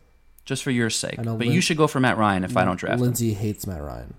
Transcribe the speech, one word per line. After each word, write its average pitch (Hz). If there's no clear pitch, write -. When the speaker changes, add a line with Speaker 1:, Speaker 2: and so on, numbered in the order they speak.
Speaker 1:
just -
for 143
your 120
sake. -
Speaker 2:
I 117
know 113
Speaker 1:
But 120
Speaker 2:
Lin-, 151
Speaker 1:
you 180
should 175
go 151
for 143
Matt 117
Ryan 101
if 92
I 92
don't 90
draft 95
him. 120
Speaker 2:
Lindsay 117
hates 104
Matt 85
Ryan. 62